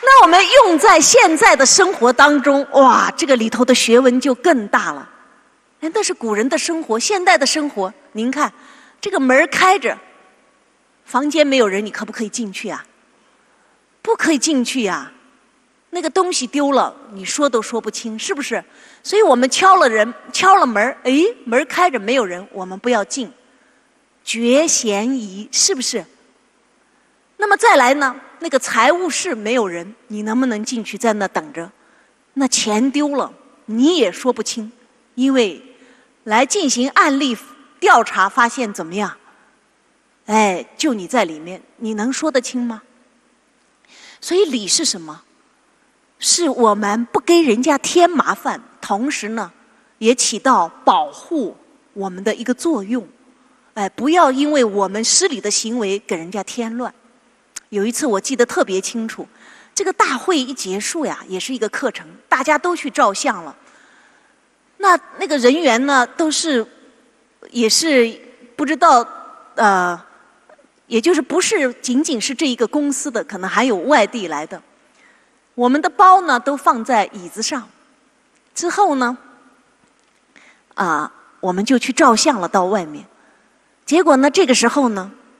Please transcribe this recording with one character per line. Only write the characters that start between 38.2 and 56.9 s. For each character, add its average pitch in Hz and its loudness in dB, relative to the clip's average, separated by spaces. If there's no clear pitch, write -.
发 240 2
现 233 -6
怎 185 -10
么 165 -10
样？ 202 -4
哎， 208 0
就 285 -2
你 190 -8
在 220 0
里 160 -12
面， 175 -16
你 220 -6
能 214 -4
说 311 -4
得 262 0
清 254 -8
吗？ 233 -8
所 - -4
以 392 4
礼 240 -6
是 320 -2
什 208 -4
么？ 156 -16
是 - 0
我 226 2
们 214 -2
不 - -2
给 339 4
人 240 2
家 277 0
添 349 2
麻 294 0
烦， 214 -8
同 226 -4
时 214 -8
呢， 220 -10
也 226 2
起 - -4
到 214 2
保 165 2
护 247 -8
我 196 -8
们 185 -14
的 208 -2
一 240 -10
个 247 -4
作 247 -2
用。 214 -6
哎， 202 -4
不 247 -4
要 330 4
因 285 0
为 285 4
我 202 0
们 202 -6
失 349 0
礼 254 -4
的 208 -6
行 226 -4
为 202 -4
给 208 -8
人 165 -10
家 202 -6
添 226 -8
乱。 240 -8